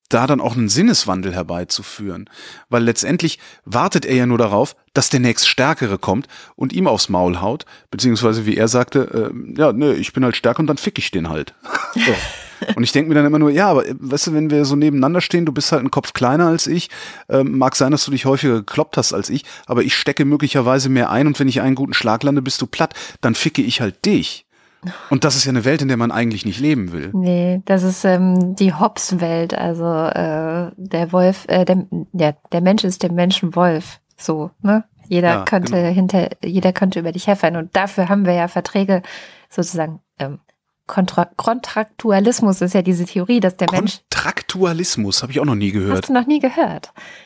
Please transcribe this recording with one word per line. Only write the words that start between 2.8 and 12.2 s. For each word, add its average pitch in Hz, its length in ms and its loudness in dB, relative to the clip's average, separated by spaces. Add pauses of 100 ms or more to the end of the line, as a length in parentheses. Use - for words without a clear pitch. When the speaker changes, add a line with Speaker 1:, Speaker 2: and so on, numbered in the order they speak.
Speaker 1:
letztendlich 127 560 0 (240)
wartet 156 420 0
er 131 80 0
ja 123 120 4
nur 123 120 2
darauf, 110 380 0 (180)
dass - 160 2
der 139 80 2
Nächststärkere 123 800 0
kommt 104 300 -2 (260)
und - 180 -4
ihm 180 140 0
aufs 110 220 0
Maul 90 320 0
haut, 110 260 -6 (240)
beziehungsweise 113 560 0
wie 107 100 0
er 113 120 2
sagte, 123 640 0
äh, - 240 -12
ja, 151 140 4
nee, 131 220 2
ich - 180 -4
bin 131 120 0
halt 120 120 0
stärker 117 240 0
und 151 80 0
dann - 80 0
fick - 240 -6
ich - 100 -4
den 82 180 -4
halt. 78 300 -6
<laughs> - 60 -20 (320)
So. 226 160 2 (640)